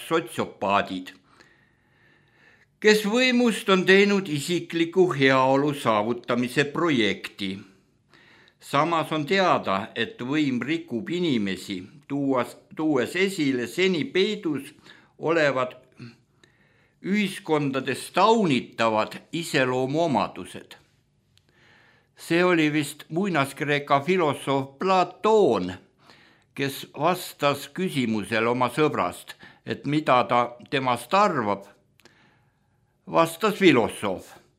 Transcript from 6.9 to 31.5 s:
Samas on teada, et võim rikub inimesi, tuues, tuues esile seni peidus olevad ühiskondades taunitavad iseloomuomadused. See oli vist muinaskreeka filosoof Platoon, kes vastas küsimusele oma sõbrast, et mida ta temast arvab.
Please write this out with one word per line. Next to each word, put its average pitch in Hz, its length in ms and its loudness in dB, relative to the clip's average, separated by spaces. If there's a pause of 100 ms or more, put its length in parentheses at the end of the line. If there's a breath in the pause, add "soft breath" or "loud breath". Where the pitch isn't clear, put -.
Samas 156 520 -2
on 156 140 -4
teada, 123 680 0
et 110 260 -6
võim 131 420 -2
rikub 123 480 -6
inimesi, 107 720 -2 (260)
tuues, 135 480 -2 (200)
tuues 143 400 0
esile 147 500 -2
seni 180 380 0
peidus 185 680 -4 (460 loud breath)
olevad 143 580 0 (1300 soft breath)
ühiskondades 147 1080 -2
taunitavad 131 1000 2 (180)
iseloomuomadused. 131 1400 -2 (1400 soft breath)
See 170 280 0
oli 160 280 4
vist 151 360 -4
muinaskreeka 147 920 -2
filosoof 139 800 -2
Platoon, 185 920 2 (840 soft breath)
kes 139 320 -8 (120)
vastas 147 680 -2
küsimusele 113 840 -2
oma 127 240 0
sõbrast, 104 600 -2 (300 loud breath)
et 123 200 -8
mida 143 380 2
ta 120 320 0 (140)
temast 131 440 -2
arvab. 135 480 0 (1400 soft breath)